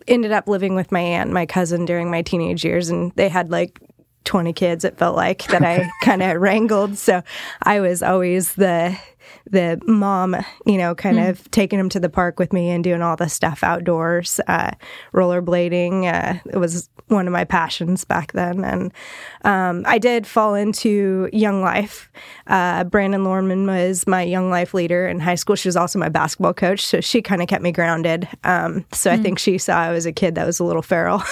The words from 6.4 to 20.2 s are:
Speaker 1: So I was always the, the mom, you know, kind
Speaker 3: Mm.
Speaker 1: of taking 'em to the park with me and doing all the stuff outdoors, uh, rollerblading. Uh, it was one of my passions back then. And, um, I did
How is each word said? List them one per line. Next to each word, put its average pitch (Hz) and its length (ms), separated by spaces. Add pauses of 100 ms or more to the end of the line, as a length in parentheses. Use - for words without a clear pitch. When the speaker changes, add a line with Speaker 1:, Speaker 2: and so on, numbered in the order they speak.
Speaker 1:
So 180 240 (420)
I 208 180
was 180 200
always 180 540
the, 180 420 (520)
the 175 360
mom, 196 500 (300)
you 202 120
know, 175 180
kind 208 220
Speaker 3:
Mm. 208 120
Speaker 1:
of - 220
taking 202 280
'em 190 100
to 196 100
the 170 100
park 175 300
with 175 140
me 175 160
and 170 140
doing 170 180
all 170 160
the 170 120
stuff - 340
outdoors, 175 840
uh, 175 240 (420)
rollerblading. 175 920
Uh, 175 340 (120)
it - 60
was 175 320 (180)
one 196 200
of 180 60
my 175 100
passions 170 640
back - 260
then. 180 320
And, 185 280 (520)
um, 185 440
I 240 100
did 233 280